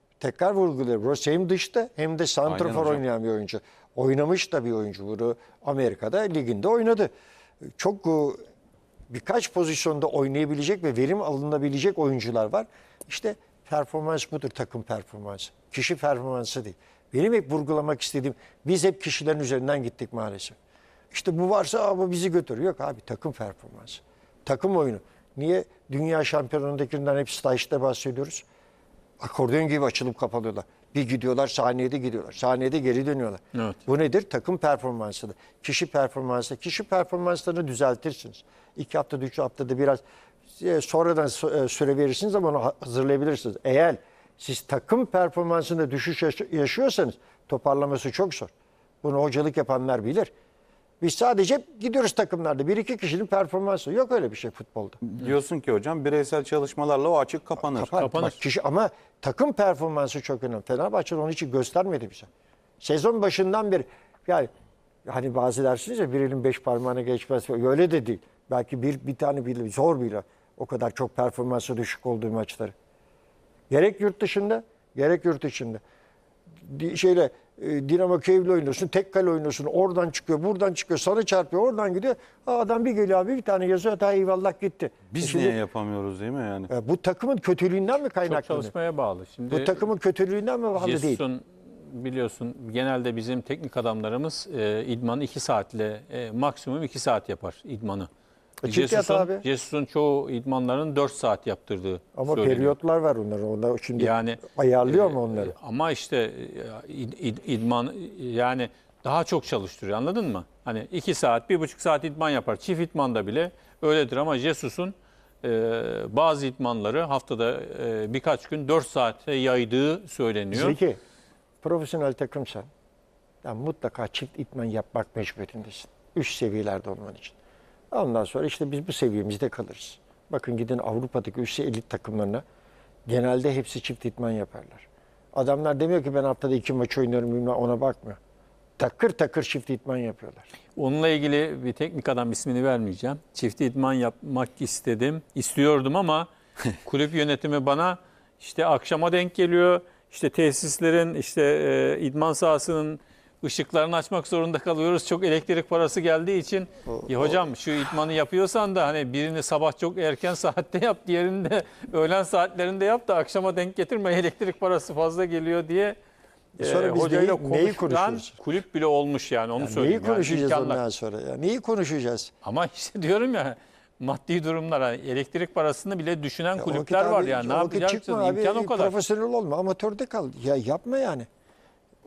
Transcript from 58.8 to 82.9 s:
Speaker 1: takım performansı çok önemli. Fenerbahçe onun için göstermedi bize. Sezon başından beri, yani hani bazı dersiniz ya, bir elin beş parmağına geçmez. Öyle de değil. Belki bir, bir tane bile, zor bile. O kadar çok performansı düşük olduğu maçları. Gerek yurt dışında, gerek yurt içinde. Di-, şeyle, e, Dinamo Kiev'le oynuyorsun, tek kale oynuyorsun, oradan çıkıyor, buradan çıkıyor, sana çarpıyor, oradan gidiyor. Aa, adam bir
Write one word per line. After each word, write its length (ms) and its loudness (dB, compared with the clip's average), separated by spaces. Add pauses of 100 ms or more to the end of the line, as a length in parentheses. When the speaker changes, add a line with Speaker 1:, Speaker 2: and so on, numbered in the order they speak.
Speaker 1:
takım 320 0
performansı 680 0
çok 220 -6
önemli. 200 -4
Fenerbahçe 520 0
onun 160 -2
için 200 -6
göstermedi 600 0
bize. 140 -20 (540)
Sezon 420 2
başından 500 2
beri, 140 2 (420)
yani 220 2 (580)
hani 280 -2
bazı 280 2
dersiniz 360 0
ya, 140 0
bir 60 2
elin 240 0
beş 180 0
parmağına 400 0
geçmez. 480 0
Öyle 420 4
de 140 2
değil. 140 -2 (320)
Belki 300 -2
bir, 260 -2
bir 80 -4
tane 300 -2
bile, 240 -4
zor 320 2
bile. 220 -2 (340)
O 80 -8
kadar 260 -2
çok 240 -6
performansı 640 -2
düşük 280 -6
olduğu 240 -2
maçları. 420 -6 (1000)
Gerek 300 4
yurt 200 0
dışında, 420 0 (320)
gerek 300 2
yurt 200 0
içinde. 340 -6 (1000)
Di-, 180 -4
şeyle, 320 6 (320)
e, 280 -2
Dinamo 300 4
Kiev'le 300 6
oynuyorsun, 380 2
tek 260 0
kale 160 4
oynuyorsun, 360 0
oradan 440 2
çıkıyor, 340 -2
buradan 300 2
çıkıyor, 240 -2
sana 260 2
çarpıyor, 400 2
oradan 300 0
gidiyor. 220 0 (320)
Aa, 120 2
adam 260 0
bir 60 2